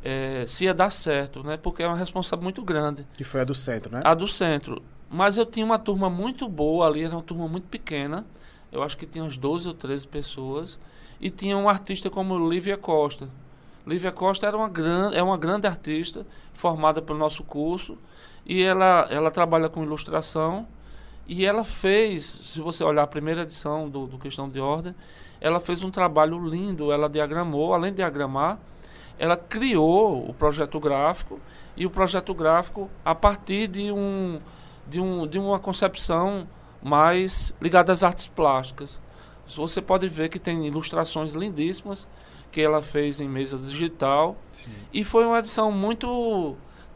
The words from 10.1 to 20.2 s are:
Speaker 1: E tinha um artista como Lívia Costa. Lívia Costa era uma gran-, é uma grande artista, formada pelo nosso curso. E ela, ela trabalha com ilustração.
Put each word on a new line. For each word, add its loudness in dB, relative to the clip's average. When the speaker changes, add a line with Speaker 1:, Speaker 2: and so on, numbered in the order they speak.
Speaker 1:
E -4
tinha -4
um 4
artista 0
como 0
Lívia -2
Costa. 0
Lívia -2
Costa 0
era 0
uma 0
gran-, 0
é 2
uma 2
grande 0
artista, -6
formada 2
pelo -4
nosso 0
curso. -4
E 2
ela, 6
ela 2
trabalha 2
com -6
ilustração. -2